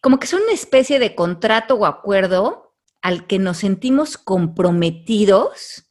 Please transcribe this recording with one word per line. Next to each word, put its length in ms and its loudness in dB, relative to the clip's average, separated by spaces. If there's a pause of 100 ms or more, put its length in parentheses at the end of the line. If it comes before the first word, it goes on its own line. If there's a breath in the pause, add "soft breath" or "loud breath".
Como 180 4
que 80 -8
son 160 -2
una 100 0
especie 460 0
de 160 0
contrato 600 0
o 100 0
acuerdo 920 -2 (240)
al 260 -4
que 120 -2
nos 180 -2
sentimos 600 -2
comprometidos 1700 0